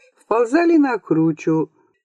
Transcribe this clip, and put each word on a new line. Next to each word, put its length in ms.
вползали 600
на 220
кручу. 720